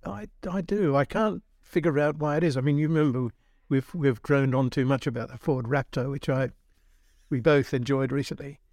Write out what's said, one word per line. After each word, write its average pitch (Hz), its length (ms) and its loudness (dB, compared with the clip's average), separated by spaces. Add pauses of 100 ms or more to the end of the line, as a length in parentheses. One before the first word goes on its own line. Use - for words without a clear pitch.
I, 208 220 -10 (220)
I 185 120 -4
do. 185 340 0
I 147 100 4
can't 214 380 -2 (180)
figure 151 380 0
out 147 180 0
why 151 200 0
it 165 60 2
is. 143 140 2
I 127 40 -2
mean, 143 160 2
you 151 100 2
remember 135 460 2 (360)
we've, 135 260 0
we've 139 260 0
droned 139 320 2
on 131 160 2
too 131 160 0
much 131 220 0
about 113 220 -6
the 123 80 -16
Ford 127 280 -2
Raptor, 135 440 -2
which 139 200 -6
I, 131 200 0 (800)
we 135 100 0
both 143 340 4
enjoyed 131 380 0
recently. 143 480 -6 (120)